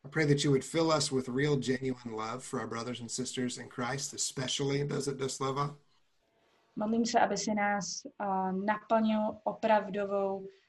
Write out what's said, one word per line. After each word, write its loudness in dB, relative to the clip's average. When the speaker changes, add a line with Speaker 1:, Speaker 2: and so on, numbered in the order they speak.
Speaker 1:
I -12
pray 2
that 6
you 4
would 4
fill 2
us 0
with 0
real, 2
genuine -2
love -6
for -6
our -6
brothers -6
and -10
sisters -4
in -12
Christ, -6
especially -2
those -2
at -6
Doslova. -2
Speaker 2:
Modlím 2
se, 4
aby 4
si -2
nás, 2
eh, -2
naplnil 2
opravdovou 0